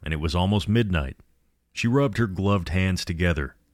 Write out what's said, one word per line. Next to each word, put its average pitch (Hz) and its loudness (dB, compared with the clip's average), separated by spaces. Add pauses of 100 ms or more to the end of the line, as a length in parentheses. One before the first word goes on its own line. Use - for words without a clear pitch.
and 76 -4
it 78 -2
was 78 -2
almost 95 0
midnight. 95 0 (560)
She - -2
rubbed 127 0
her 117 2
gloved 95 0
hands 92 0
together, 82 -2 (180)